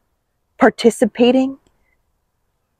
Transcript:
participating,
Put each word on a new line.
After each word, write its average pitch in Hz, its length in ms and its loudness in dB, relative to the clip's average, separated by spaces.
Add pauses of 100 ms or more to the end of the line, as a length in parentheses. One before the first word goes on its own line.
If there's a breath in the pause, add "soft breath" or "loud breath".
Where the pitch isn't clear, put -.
(560)
participating, 247 1000 0 (1200)